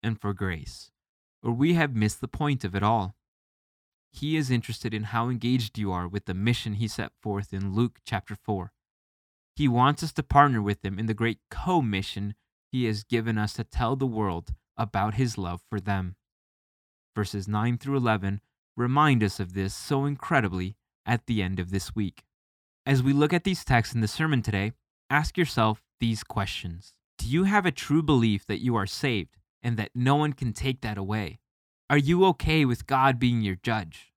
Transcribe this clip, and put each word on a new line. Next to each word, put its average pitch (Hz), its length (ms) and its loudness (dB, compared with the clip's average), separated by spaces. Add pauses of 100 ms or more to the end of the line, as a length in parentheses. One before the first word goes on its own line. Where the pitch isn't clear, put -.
and 110 180 -4
for 101 120 -4
grace, 90 600 -8 (500)
or 117 80 -2
we 143 240 4
have 147 220 2
missed 107 240 2
the - 80 -8
point 147 340 -2
of 95 140 -4
it 98 80 0
all. 104 320 0 (960)
He 151 240 -2
is 139 140 0
interested 117 440 -2
in 107 100 -4
how 117 240 -2
engaged 120 480 0
you 101 140 -2
are 90 160 -2
with 98 200 -6
the 92 80 -4
mission 110 400 0
he 110 120 -2
set 101 240 -6 (100)
forth 101 320 -4
in 98 220 -4
Luke 117 300 0
chapter 101 320 -6
four. 98 360 -6 (800)
He 147 120 0
wants 127 380 4
us 151 80 -6
to 151 100 -4
partner 139 400 4
with 101 220 -2
him 98 160 -4
in 113 60 -2
the 110 80 0
great 113 260 -2 (100)
co-mission 104 840 -2 (340)
he 127 140 -2
has 107 180 -2
given 113 340 0
us 107 180 -2
to 113 100 -6
tell 123 320 -2
the 135 100 -2
world 101 480 -2 (220)
about 104 380 -2
his 120 220 0
love 87 320 -6
for 104 120 -4
them. 95 340 -4 (1000)
Verses 101 320 -4
nine 110 280 0
through 139 200 -2
eleven 101 440 0 (360)
remind 131 480 4
us 98 160 -2
of 90 140 -6
this 95 200 -4
so 139 300 -2
incredibly 104 720 -2 (280)
at 117 220 -2
the 107 160 -2
end 92 160 -2
of 90 140 -6
this - 240 -4
week. 101 260 -6 (640)
As 135 160 4
we 135 100 2
look 147 200 4
at 170 100 2
these 190 220 -2
texts 117 280 2
in 120 80 -2
the 107 60 0
sermon 147 360 0
today, 104 320 -2 (360)
ask 151 260 0
yourself 113 460 0 (160)
these 113 240 0
questions. - 720 -8 (240)
Do 117 100 -4
you 156 140 4
have 196 240 4
a 170 60 2
true 156 320 0
belief 117 420 4
that 104 160 -4
you 120 140 0
are 95 100 0
saved 110 520 -4 (220)
and 120 160 -2
that 104 160 -4
no 127 220 2
one 147 200 2
can 120 180 -4
take 131 300 -4
that 104 140 -4
away? 98 440 -4 (500)
Are 147 80 6
you 170 280 4
okay 160 380 4
with 120 220 0
God 131 320 4
being 120 220 2
your 98 160 0
judge? 101 600 -6